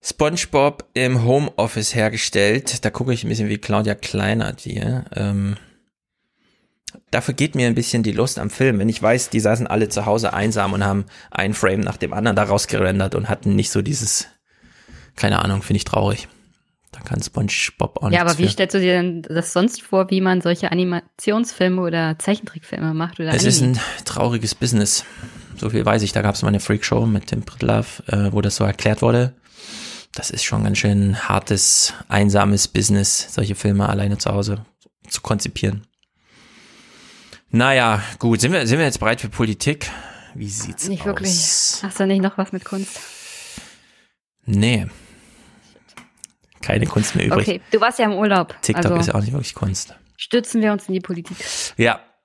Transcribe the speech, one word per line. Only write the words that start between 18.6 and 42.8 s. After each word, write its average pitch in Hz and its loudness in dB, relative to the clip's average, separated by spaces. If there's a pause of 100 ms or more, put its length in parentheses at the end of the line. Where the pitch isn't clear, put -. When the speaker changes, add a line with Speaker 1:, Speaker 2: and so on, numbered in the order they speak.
Speaker 2:
du 196 4
dir 180 4
denn 175 0
das 165 -4
sonst 190 2
vor, 190 0
wie 190 2
man 185 2
solche 170 0
Animationsfilme 185 0
oder 165 0
Zeichentrickfilme - -4
macht 165 -6
oder 160 -2
Speaker 1:
Es - 2
ist 127 4
Speaker 2:
Anime? 127 4 (220)
Speaker 1:
ein - -16
trauriges 117 -2
Business. 113 0 (540)
So 110 -4
viel 110 0
weiß 107 4
ich. 101 -4
Da 107 0
gab's 101 0
mal 101 2
eine 101 2
Freakshow 117 0
mit 104 0
Tim 110 -4
Pritlove, - -2
äh, 101 2
wo 104 0
das 101 0
so - 0
erklärt 107 0
wurde. 120 2 (800)
Das - -8
ist - -6
schon 107 2
ganz 101 2
schön 101 4
hartes, - 2 (140)
einsames 101 4
Business, 104 2
solche 113 0
Filme 101 2
alleine 101 0
zu - -2
Hause 101 -2 (420)
zu - -8
konzipieren. 104 -4 (1600)
Naja, 120 4 (160)
gut, 113 2
sind 135 4
wir, 165 2
sind 120 4
wir 160 4
jetzt 135 -2
bereit 113 0
für 110 -8
Politik? - -2 (440)
Wie 104 -10
sieht's - -8
Speaker 2:
Nicht 196 -6
Speaker 1:
aus? - -4
Speaker 2:
wirklich. 185 0
Hast 190 -8
du 196 2
nicht 196 2
noch 196 0
was 190 -4
mit 185 -8
Kunst? - -8 (1500)